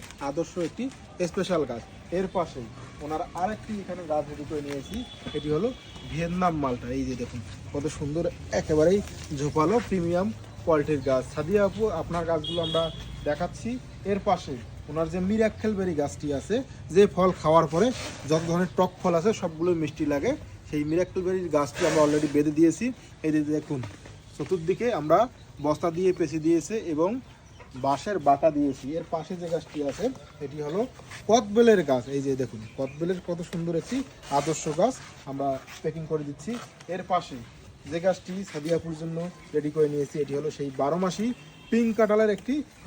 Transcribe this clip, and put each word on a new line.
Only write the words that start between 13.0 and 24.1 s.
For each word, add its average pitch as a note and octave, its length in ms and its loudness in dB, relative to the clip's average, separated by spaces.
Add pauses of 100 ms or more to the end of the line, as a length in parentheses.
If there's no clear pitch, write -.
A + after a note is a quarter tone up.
দেখাচ্ছি। F3 560 -4 (260)
এর G3 200 0
পাশে F3 300 2 (340)
ওনার D#3+ 200 0
যে F3+ 100 -2
মিরাক্কেল G#3+ 540 2
বেরি F#3+ 200 0
গাছটি C#3+ 400 -2
আছে, F#3+ 300 -2 (260)
যে F#3+ 180 8
ফল F3+ 240 4
খাওয়ার D#3+ 360 6
পরে F3+ 240 4 (380)
যত D#3+ 180 4
ধরনের E3+ 200 2 (100)
টক F3+ 140 4 (120)
ফল F3 120 4
আছে F#3 180 4
সবগুলো E3+ 400 0
মিষ্টি D#3 320 -2
লাগে, D3 300 2 (360)
সেই D3 120 0
মিরাক্কেল F3+ 400 0
বেরির F3+ 260 0
গাছটি D3 360 2
আমরা D#3 180 6
already D3+ 300 4
বেঁধে D3 180 4
দিয়েছি। E3 400 4 (320)
এই D#3 80 0
যে D3+ 100 2
দেখুন, D3 400 -2 (560)